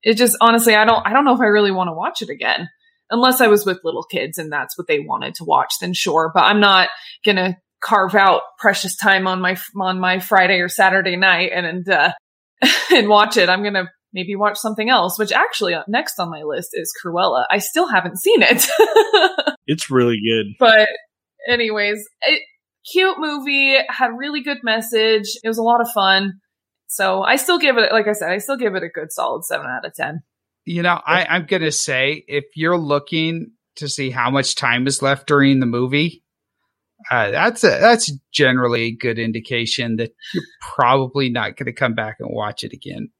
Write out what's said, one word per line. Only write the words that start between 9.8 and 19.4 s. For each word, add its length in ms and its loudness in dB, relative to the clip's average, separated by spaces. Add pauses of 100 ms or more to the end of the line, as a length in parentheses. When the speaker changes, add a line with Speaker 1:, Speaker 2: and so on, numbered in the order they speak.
Speaker 1:
my 200 0
Friday 400 2
or 100 -2
Saturday 480 2
night 360 2
and, 120 -4
and, 240 -6
uh, 220 2 (400)
<laughs> 400 0
and 180 4
watch 280 6
it. 120 4
I'm 140 2
gonna 260 -4 (240)
maybe 220 -8
watch 220 -2
something 320 -4
else, 300 2
which 120 -2
actually 420 0
up 140 -6
next 320 -4
on 100 -4
my 140 -14
list 300 -6
is 200 -8 (100)
Cruella. 480 0
I 80 2
still 280 -2
haven't 320 -2
seen 220 4
it. 240 4 (120)
<laughs> 800 2 (120)